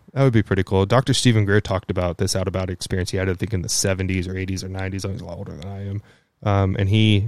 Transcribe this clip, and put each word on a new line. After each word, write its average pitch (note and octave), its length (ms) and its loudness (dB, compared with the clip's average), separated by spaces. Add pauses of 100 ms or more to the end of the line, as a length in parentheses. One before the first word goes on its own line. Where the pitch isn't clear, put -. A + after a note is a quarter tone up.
(140)
That C3+ 100 2
would B2+ 100 4
be A2 80 6
pretty F#2+ 220 0
cool. G2 240 2
Doctor B2 260 2
Stephen A2 320 4
Greer G2+ 160 4
talked - 300 -2
about F2+ 260 -2
this F#2+ 180 -2
out-of-body F#2 380 -4
experience F#2 380 -4
he G2 60 -2
had, F#2+ 120 0
I F2+ 60 -2
think, F#2 180 -4
in F2+ 80 -2
the - 80 -6
seventies F#2 580 -2
or F#2 80 -8
eighties F#2 280 -6
or F#2 60 -10
nineties. F#2+ 360 -6
Oh, G2 40 -6
he's G2 120 -8
a - 40 -12
lot E2+ 120 -12
older F2+ 180 -12
than D2 120 -14
I G2 200 -10
am. G#2 140 -8 (400)
Um, G2 380 2
and F#2+ 100 2
he, G#2+ 380 4